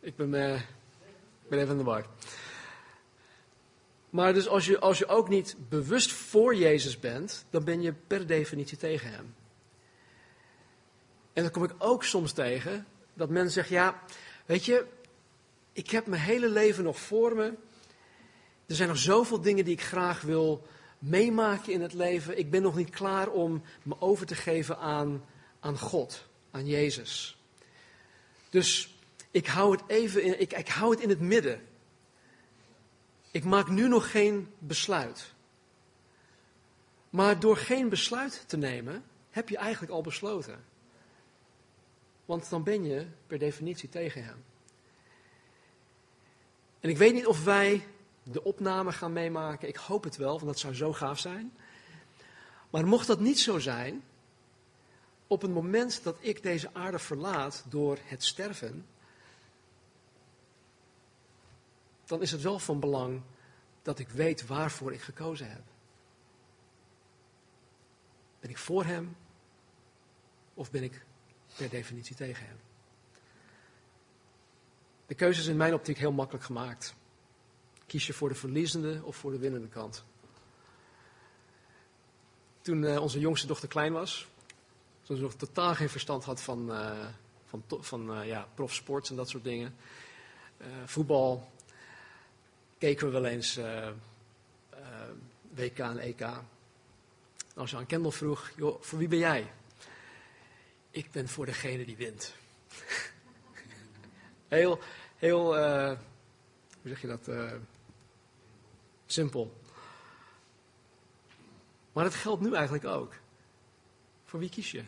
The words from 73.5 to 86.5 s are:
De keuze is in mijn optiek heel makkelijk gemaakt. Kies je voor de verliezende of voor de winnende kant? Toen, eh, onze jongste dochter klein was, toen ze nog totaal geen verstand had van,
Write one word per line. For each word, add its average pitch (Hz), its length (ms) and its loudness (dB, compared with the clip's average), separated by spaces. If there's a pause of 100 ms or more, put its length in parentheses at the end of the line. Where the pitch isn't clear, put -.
De - 80 -8
keuze 175 260 4
is 156 60 -2
in 160 100 0
mijn 160 180 4
optiek 151 240 -2
heel 147 140 0
makkelijk 131 320 -4
gemaakt. 120 500 -10 (920)
Kies - 200 -4
je 151 60 -6
voor 143 160 -2
de 131 60 -2
verliezende 156 720 -4
of - 120 -12
voor 139 140 -8
de 135 80 -6
winnende 123 300 -4
kant? 110 360 -12 (2500)
Toen, 160 240 0
eh, 147 180 2
onze 143 160 -2
jongste 151 280 0
dochter 151 220 -6
klein 156 240 0
was, 165 360 -6 (760)
toen 139 140 -6
ze 131 60 -4
nog 131 120 -6
totaal 175 400 0
geen 151 140 0
verstand 135 360 -6
had 127 180 -8
van, 120 300 -6